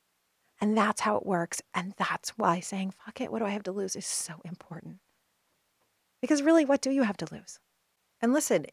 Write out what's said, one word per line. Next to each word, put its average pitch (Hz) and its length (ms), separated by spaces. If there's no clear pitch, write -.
And 214 160
that's 214 240
how 214 140
it 202 100
works. 175 360
And 180 240
that's - 400
why 180 220
saying, 190 320
"Fuck - 300
it, 247 100
what 226 80
do 226 60
I 196 60
have 202 120
to 180 80
lose?" 196 240
is 202 100
so - 380
important. 165 560
Because 285 200
really, 320 240
what 277 160
do 262 100
you 269 120
have 202 140
to 160 160
lose? - 260
And 233 120
listen, 226 400